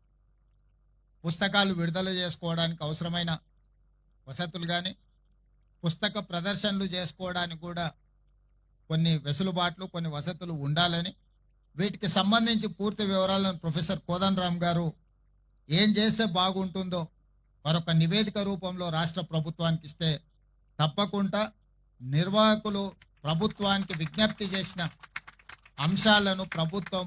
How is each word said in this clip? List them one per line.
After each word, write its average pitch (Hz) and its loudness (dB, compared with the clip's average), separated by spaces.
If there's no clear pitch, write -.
పుస్తకాలు 196 2
విడుదల 170 -2
చేసుకోవడానికి 165 -2
అవసరమైన 170 -4
వసతులు 170 -6
కానీ, 180 -2
పుస్తక 202 -2
ప్రదర్శనలు 196 -2
చేసుకోవడానికి 180 -6
కూడా 170 -4
కొన్ని 165 2
వెసులుబాట్లు, 180 -2
కొన్ని 170 -4
వసతులు 170 -8
ఉండాలని, 170 2
వీటికి 196 -2
సంబంధించి 220 2
పూర్తి 208 -2
వివరాలను 190 2
ప్రొఫెసర్ 165 0
కోదండరామ్ 180 2
గారు 170 2
ఏం 185 6
చేస్తే 220 4
బాగుంటుందో 185 0
మరొక 165 0
నివేదిక 202 2
రూపంలో 185 -4
రాష్ట్ర 170 -2
ప్రభుత్వానికి 160 -2
ఇస్తే, 160 -2
తప్పకుండా 202 0
నిర్వాహకులు 202 2
ప్రభుత్వానికి 196 0
విజ్ఞప్తి 214 -2
చేసిన 185 -4
అంశాలను 196 4
ప్రభుత్వం 175 -2